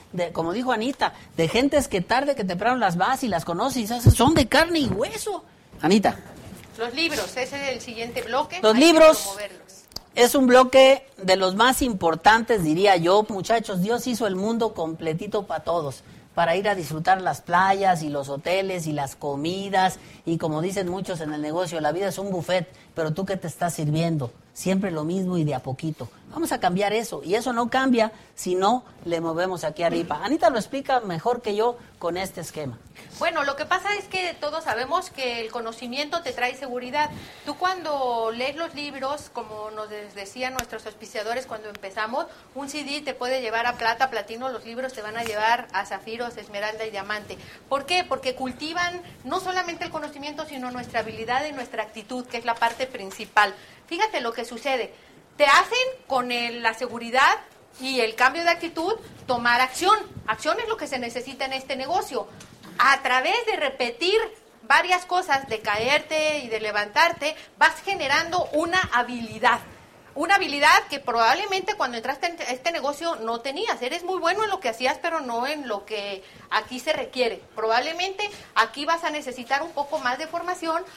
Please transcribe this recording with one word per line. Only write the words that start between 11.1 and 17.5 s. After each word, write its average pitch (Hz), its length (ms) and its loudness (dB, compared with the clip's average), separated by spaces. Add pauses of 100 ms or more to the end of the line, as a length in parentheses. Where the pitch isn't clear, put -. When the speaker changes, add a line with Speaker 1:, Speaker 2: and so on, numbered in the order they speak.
Speaker 1:
de 185 180 4
los 185 180 2
más 302 280 4
importantes, 214 840 2
diría 185 320 4
yo. 180 320 4
Muchachos, 214 520 -2
Dios 233 280 0
hizo 226 180 -2
el 190 80 0
mundo 220 400 0
completito 170 720 -4
pa' 160 140 -6
todos, 156 420 -4 (320)
para 170 220 2
ir 196 120 0
a 208 60 2
disfrutar 170 480 0
las 156 200 -2
playas 185 600 2